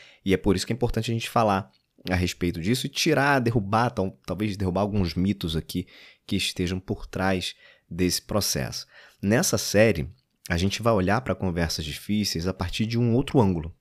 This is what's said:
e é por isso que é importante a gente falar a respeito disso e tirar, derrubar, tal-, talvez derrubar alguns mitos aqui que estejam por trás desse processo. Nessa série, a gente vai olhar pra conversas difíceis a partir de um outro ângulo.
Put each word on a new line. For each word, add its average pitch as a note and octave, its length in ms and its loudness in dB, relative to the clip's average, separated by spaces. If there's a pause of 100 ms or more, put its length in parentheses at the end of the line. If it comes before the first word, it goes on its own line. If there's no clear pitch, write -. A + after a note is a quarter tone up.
(240)
e F#2+ 100 2
é F2+ 40 6
por G2 180 2
isso F#2+ 100 -2
que - 60 -4
é A2+ 40 -2
importante A#2 360 -2
a - 20 0
gente A2+ 160 -4
falar G2+ 400 2 (400)
a F2+ 60 2
respeito F2 460 0
disso A#2 240 0
e - 40 -8
tirar, C#3+ 500 2
derrubar, A2+ 500 2
tal-, F#2+ 360 -4
talvez G2 300 -4
derrubar F#2+ 260 0
alguns G2 320 0
mitos F2+ 420 0
aqui F2 320 -4 (380)
que G2+ 100 -2
estejam F#2 440 -2
por - 280 -6
trás F#2 480 -2 (340)
desse F2 320 0
processo. - 640 -4 (360)
Nessa A2+ 360 2
série, G2+ 520 2 (400)
a F2 80 0
gente F#2+ 240 0
vai A#2 120 4
olhar G2 280 2
pra G2 140 -4
conversas E2+ 480 -2
difíceis F2 640 -4
a F#2 60 0
partir F#2 320 -4
de A#2 140 -2
um A#2+ 160 2
outro C#3 240 2
ângulo. F2 420 2